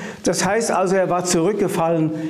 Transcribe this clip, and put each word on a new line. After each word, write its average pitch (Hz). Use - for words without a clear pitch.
Das 185
heißt 220
also, 185
er 185
war 175
zurückgefallen 170